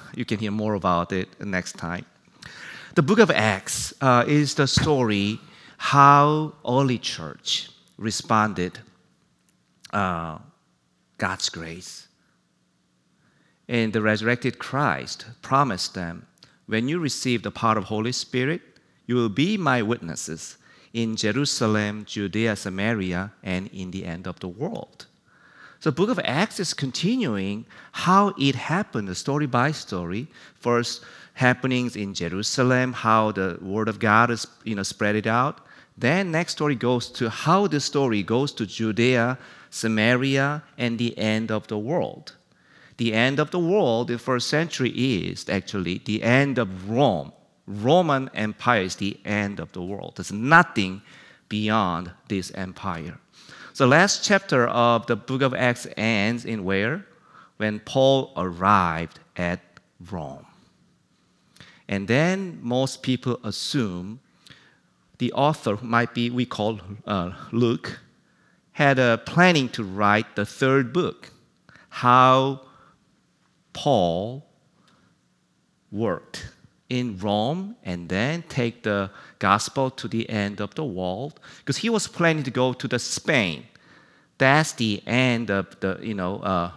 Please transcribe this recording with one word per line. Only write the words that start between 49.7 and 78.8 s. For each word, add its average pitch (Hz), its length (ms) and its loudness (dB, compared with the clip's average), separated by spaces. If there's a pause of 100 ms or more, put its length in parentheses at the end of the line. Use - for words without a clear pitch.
the 92 80 -10
world. 92 360 -10
There's - 140 -10
nothing 107 680 2 (480)
beyond 104 640 0 (180)
this 95 260 -4
empire. 90 640 -10 (540)
So 139 140 2
last 165 380 6
chapter 147 420 2
of 117 400 2
the 117 100 0
book 131 240 -6
of 131 140 2
Acts 123 320 0 (100)
ends 110 480 0
in 104 200 -6
where? 104 420 -2 (500)
When 107 220 -2
Paul 135 580 2
arrived 87 840 2 (160)
at 87 240 -2 (500)
Rome. 73 340 -10 (1400)
And 98 180 -4
then 170 540 0
most 127 420 -2
people 123 400 -2
assume 104 800 -4 (960)
the 123 160 -2
author, 139 440 0
who 123 100 -12
might 117 280 0
be, 120 140 0
we 123 160 0
call, 107 360 -4 (260)
uh, 92 240 -2 (220)
Luke, 117 480 0 (720)
had 139 260 4
a 117 260 4
planning 165 460 4
to 113 140 -6
write 104 520 2
the 104 80 -2
third 131 480 2
book, 160 400 -2 (560)
how 131 720 6 (1120)
Paul 110 720 0 (1500)
worked - 560 -4 (400)
in 123 300 -4
Rome 120 640 -2
and 87 240 -8
then 131 400 -2
take 120 340 -4